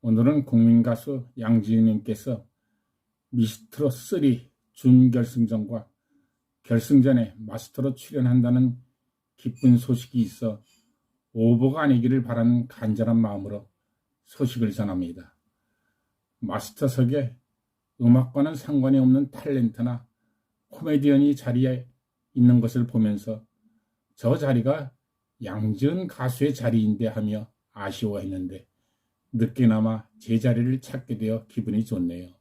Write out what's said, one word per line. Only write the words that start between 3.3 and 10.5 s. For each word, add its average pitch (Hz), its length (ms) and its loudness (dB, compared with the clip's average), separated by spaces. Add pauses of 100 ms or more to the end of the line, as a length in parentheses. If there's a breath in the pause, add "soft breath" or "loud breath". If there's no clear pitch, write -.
미스트롯 123 600 -2
쓰리 139 600 -2 (220)
준결승전과 117 1160 2 (720)
결승전에 123 800 2
마스터로 113 560 -8
출연한다는 123 840 0 (580)
기쁜 123 420 2
소식이 123 440 -4
있어 107 400 -6 (720)